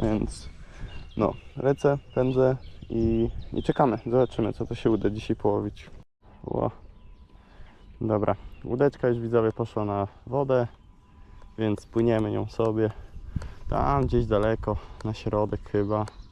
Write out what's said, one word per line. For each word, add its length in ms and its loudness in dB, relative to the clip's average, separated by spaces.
Więc 460 0
no, 180 2
lecę, 420 2
pędzę 420 4
i, 400 2
i 100 -2
czekamy. 440 2
Zobaczymy, 460 2
co 140 -4
to 80 -6
się 160 2
uda 200 2
dzisiaj 260 -4
połowić. 540 -2
Ło. 260 -2
Dobra, 360 2
łódeczka 440 2
już, 120 2
widzowie, 320 2
poszła 320 -2
na 240 0
wodę, 400 2
więc 280 0
płyniemy 440 2
nią 160 -2
sobie 440 2
tam 380 2
gdzieś 200 2
daleko, 500 2
na 100 -2
środek 560 -2
chyba. 360 0